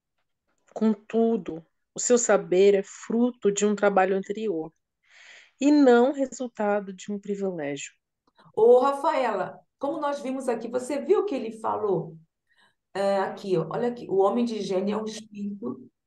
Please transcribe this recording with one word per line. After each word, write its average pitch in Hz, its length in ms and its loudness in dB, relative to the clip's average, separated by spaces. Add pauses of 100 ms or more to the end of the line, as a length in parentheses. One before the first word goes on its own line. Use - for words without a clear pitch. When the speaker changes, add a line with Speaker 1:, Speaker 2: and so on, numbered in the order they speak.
(720)
Speaker 1:
Contudo, 220 920 -2 (300)
o - 60 -10
seu - 160 2
saber 196 580 4
é 196 80 0
fruto 233 720 -2
de 202 140 0
um 208 100 0
trabalho 196 400 2
anterior 190 560 -6 (880)
e 277 100 4
não 262 400 6
resultado 220 800 -4
de 190 220 -12
um 208 60 -6
privilégio. 185 760 -6 (640)
Speaker 2:
Ô, 240 220 8
Rafaela, 262 800 0 (180)
como 311 220 -4
nós 285 200 -4
vimos 262 280 -6
aqui, 233 200 -4
você 254 340 -4
viu 403 180 2
o 370 60 -2
que 349 80 -4
ele 220 260 -6
falou? 208 560 -4 (760)
É, 196 240 0
aqui, 185 400 -2
ó, 160 120 -2
olha 240 180 -2
aqui, - 200 -8
o 185 80 -2
homem 220 280 4
de 214 180 -4
gênio 196 360 -2
é 220 40 -4
um - 20 -8
espírito. 208 840 -10 (200)